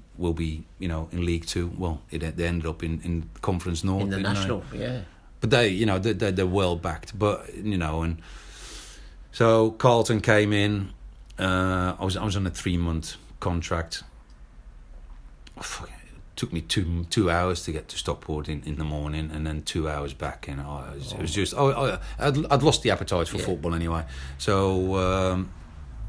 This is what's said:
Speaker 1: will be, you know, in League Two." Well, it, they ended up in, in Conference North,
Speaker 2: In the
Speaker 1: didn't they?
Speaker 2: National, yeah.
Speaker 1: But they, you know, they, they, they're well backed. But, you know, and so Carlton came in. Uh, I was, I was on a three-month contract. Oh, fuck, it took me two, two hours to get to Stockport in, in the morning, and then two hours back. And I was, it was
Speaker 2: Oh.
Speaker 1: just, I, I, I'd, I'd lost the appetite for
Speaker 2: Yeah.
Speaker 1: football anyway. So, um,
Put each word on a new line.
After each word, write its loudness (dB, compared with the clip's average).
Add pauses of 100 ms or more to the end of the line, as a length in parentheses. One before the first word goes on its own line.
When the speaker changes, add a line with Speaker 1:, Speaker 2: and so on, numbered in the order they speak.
(160)
Speaker 1:
will 0
be, -4 (140)
you -4
know, -2
in 0
League 0
Two." -2
Well, -2 (100)
it, -4
they 0
ended 0
up -4
in, -2
in -2 (140)
Conference -2
North, 2
Speaker 2:
In -2
the -2
Speaker 1:
didn't 0
they? 0
Speaker 2:
National, -2 (100)
yeah. -6 (400)
Speaker 1:
But 2
they, 6
you 4
know, 4
they, 2
they, 2
they're 2
well 4
backed. -6
But, 0
you -2
know, 0
and 0 (1120)
so 6
Carlton 6
came 6
in. 2 (480)
Uh, 2
I -6
was, 0
I -4
was 0
on 0
a 0
three-month -2 (240)
contract. -2 (1500)
Oh, -10
fuck, -8
it -18
took -4
me -2
two, 0
two 4
hours 2
to -4
get -6
to -10
Stockport -4
in, -4
in -6
the -2
morning, -4
and -4
then -4
two -2
hours -4
back. -8
And -6
I -8
was, -10
it -8
was -2
Speaker 2:
Oh. -2
Speaker 1:
just, 0
I, 0
I, 2 (200)
I'd, 2
I'd 6
lost 6
the 4
appetite 2
for -6
Speaker 2:
Yeah. -2
Speaker 1:
football 0
anyway. 0 (340)
So, 4
um, 2 (580)